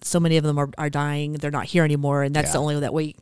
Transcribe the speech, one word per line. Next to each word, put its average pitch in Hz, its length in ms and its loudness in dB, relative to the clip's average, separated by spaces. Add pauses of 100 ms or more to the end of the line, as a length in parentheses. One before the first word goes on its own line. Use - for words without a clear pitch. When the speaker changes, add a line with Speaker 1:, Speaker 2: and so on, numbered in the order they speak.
Speaker 1:
so - 180 0
many 165 160 4
of 156 80 4
them 147 160 0
are, 139 180 0
are 151 120 -2
dying. 147 440 -4
They're 147 160 -4
not 135 180 -4
here 170 180 4
anymore, 143 380 2
and 143 120 0
that's 151 140 0
Speaker 2:
Yeah. - 40 2
Speaker 1:
the 131 60 2
only 147 160 0
way 143 60 -2
that 131 120 -4
we, 156 280 -4